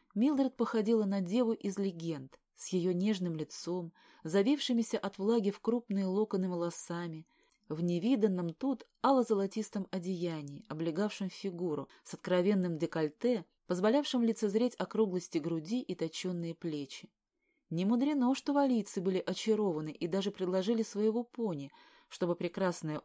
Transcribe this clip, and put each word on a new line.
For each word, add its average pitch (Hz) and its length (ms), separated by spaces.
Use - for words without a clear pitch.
Милдред 262 420
походила 220 500
на 196 160
деву 226 320
из 202 260
легенд, 165 600
с - 120
ее 180 260
нежным 180 420
лицом, 170 580
завившимися 226 760
от 196 180
влаги 208 320
в 196 100
крупные 220 460
локоны 190 440
волосами, 170 760
в 160 140
невиданном 180 720
тут 262 320
ало-золотистом 214 840
одеянии, 170 800
облегавшем 170 640
фигуру, 170 580
с - 100
откровенным 180 640
декольте, 165 680
позволявшим 233 560
лицезреть 226 520
округлости 185 600
груди 165 440
и 175 140
точеные 170 600
плечи. 147 540
Не 170 160
мудрено, 254 500
что - 180
валлийцы 254 480
были 185 160
очарованы 185 760
и - 160
даже 196 240
предложили 190 520
своего 220 400
пони – 165 480
чтобы 175 260
прекрасная 175 680